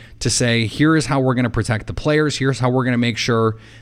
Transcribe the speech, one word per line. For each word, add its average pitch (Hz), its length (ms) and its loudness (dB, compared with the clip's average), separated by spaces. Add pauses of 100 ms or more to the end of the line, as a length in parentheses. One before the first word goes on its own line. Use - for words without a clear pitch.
(200)
to 123 100 -2
say, 117 380 0
"Here 151 280 2
is 156 120 0
how 139 120 0
we're 131 140 2
gonna 123 160 0
protect 110 380 -2
the 92 60 -8
players. 151 440 0
Here's 135 220 -2
how 127 100 2
we're 127 160 0
gonna 123 120 0
make 117 200 0
sure 113 400 0 (240)